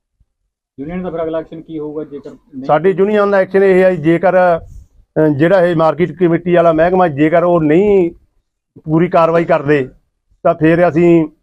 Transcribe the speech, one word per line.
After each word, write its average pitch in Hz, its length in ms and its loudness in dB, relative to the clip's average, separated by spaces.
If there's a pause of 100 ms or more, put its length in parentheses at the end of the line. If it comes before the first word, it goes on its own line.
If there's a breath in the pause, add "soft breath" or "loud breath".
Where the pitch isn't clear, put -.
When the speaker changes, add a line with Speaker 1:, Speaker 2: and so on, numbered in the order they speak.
(800)
Speaker 1:
ਯੂਨੀਅਨ 175 220 -10
ਦਾ 180 80 -8
ਫਿਰ 165 120 -8
ਅਗਲਾ 160 160 -6
ਐਕਸ਼ਨ 160 220 -12
ਕੀ 160 180 -14
ਹੋਊਗਾ 151 260 -10
ਜੇਕਰ 139 260 -16
ਨਹੀਂ? 131 340 -18
Speaker 2:
ਸਾਡੀ 156 260 0
ਯੂਨੀਅਨ 202 400 0
ਦਾ 196 80 0
ਐਕਸ਼ਨ 190 260 0
ਇਹ 190 180 2
ਹੈ 185 120 2
ਜੀ, 151 80 -8
ਜੇਕਰ, 175 560 0
ਅਹ, - 680 -6
ਜਿਹੜਾ 170 380 2
ਇਹ 175 100 0
ਮਾਰਕੀਟ 160 360 0
ਕਮੇਟੀ 170 420 -2
ਵਾਲਾ 170 180 4
ਮਹਿਕਮਾ, 180 360 2
ਜੇਕਰ 156 340 0
ਉਹ 175 180 2
ਨਹੀਂ 175 500 2 (760)
ਪੂਰੀ 165 240 0
ਕਾਰਵਾਈ 170 360 2
ਕਰਦੇ, 147 440 0 (540)
ਤਾਂ 170 120 2
ਫਿਰ 165 340 2
ਅਸੀਂ 165 380 2 (160)